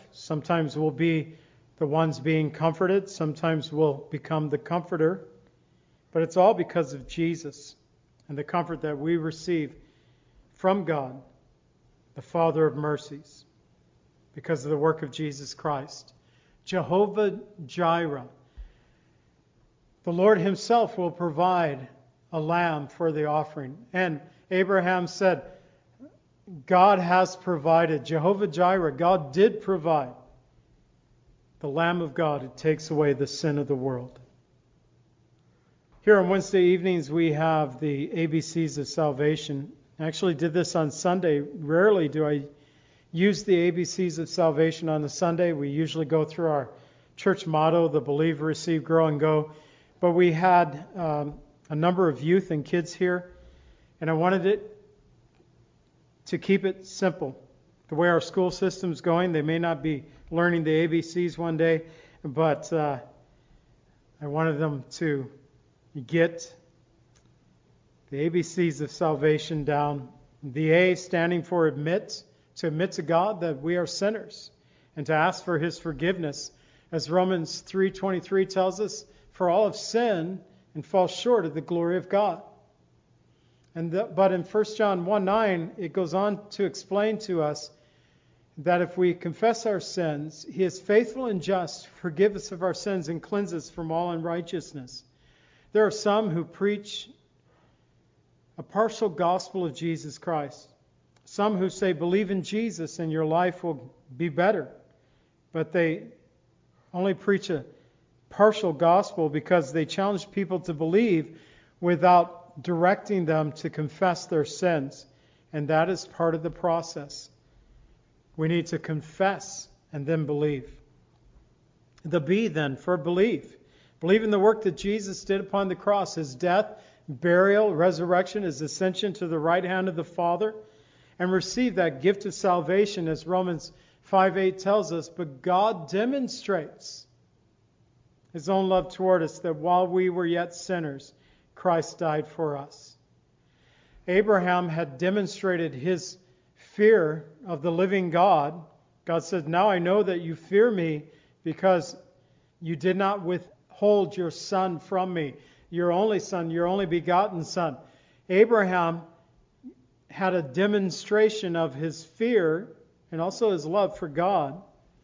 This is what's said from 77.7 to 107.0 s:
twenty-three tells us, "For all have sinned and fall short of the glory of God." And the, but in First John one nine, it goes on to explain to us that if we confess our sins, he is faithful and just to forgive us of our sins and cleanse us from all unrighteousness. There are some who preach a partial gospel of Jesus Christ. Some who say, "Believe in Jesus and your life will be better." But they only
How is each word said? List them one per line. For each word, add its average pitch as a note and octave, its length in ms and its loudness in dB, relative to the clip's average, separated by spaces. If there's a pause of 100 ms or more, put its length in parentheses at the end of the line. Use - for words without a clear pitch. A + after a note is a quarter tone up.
twenty-three F#3+ 540 -2
tells F#3+ 340 -2
us, - 260 -8 (260)
"For F3+ 180 0
all G3+ 160 4
have C3+ 100 -2
sinned F#3+ 640 -2 (340)
and D3+ 100 -8
fall F#3 220 2
short A3+ 380 2
of D3+ 80 -6
the D#3+ 60 -6
glory E3+ 380 -2
of F3+ 100 -6
God." G3 340 0 (1300)
And E3 160 -6
the, F#3+ 140 -2
but F#3+ 260 2
in F3 140 -2
First G#3+ 320 0
John G3 280 0
one G3+ 200 0
nine, F#3+ 520 0
it E3+ 140 -8
goes E3+ 220 -2
on G3+ 380 -2
to G3+ 120 -4
explain G#3 560 -2
to F3+ 220 -2
us D3 280 -4 (880)
that F3 240 2
if E3+ 160 -4
we F3+ 160 4
confess A3 520 -2
our G3+ 140 0
sins, D#3 720 -6
he F#3 120 -2
is - 160 -2
faithful B3 480 2
and F#3+ 140 -2
just F#3 440 -4
to - 60 -20
forgive F#3 440 0
us G3 160 -14
of F3 100 -12
our F3+ 120 0
sins F#3 340 -6
and E3 160 -6
cleanse G3+ 300 -4
us D#3 160 -8
from E3 220 -8
all F3 200 -2
unrighteousness. E3 920 -8 (640)
There G#3+ 140 4
are G3 60 2
some G#3 380 0
who D#3+ 140 -2
preach - 680 -4 (1500)
a D#3+ 60 -14
partial A3 440 -2
gospel F3+ 580 -2
of C#3+ 80 -6
Jesus D#3 440 -6
Christ. D#3 500 -8 (560)
Some G#3 340 -2
who F#3 120 0
say, F#3 240 0
"Believe F3 360 0
in F#3+ 140 -2
Jesus F#3 560 -6
and E3 100 -4
your D#3 160 -2
life F3 380 0
will C#3 260 -6 (260)
be E3 120 -2
better." E3+ 400 0 (840)
But D#3 180 -4
they E3+ 400 0 (800)
only F#3 200 0